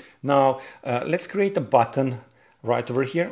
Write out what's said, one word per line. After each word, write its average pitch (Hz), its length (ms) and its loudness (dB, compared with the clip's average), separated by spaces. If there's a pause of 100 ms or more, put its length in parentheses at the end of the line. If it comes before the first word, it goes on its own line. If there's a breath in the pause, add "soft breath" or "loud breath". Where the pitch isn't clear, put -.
(200 loud breath)
Now, 135 380 2 (240 loud breath)
uh, 123 240 -2
let's 165 220 -2
create 196 280 -2
a 165 40 0
button 123 580 2 (460 soft breath)
right 120 260 -2
over 127 120 0
here, 170 300 -2